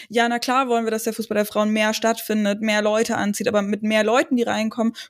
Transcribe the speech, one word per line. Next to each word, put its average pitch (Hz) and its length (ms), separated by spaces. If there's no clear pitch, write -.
ja, 233 200
na 240 100
klar 254 280
wollen 233 180
wir, 220 60
dass 220 140
der 220 80
Fußball 214 220
der 208 100
Frauen 214 260
mehr 214 220
stattfindet, 214 680
mehr 214 220
Leute 214 320
anzieht, 202 320
aber 208 140
mit 208 200
mehr 214 220
Leuten, 254 320
die 240 80
reinkommen, 220 500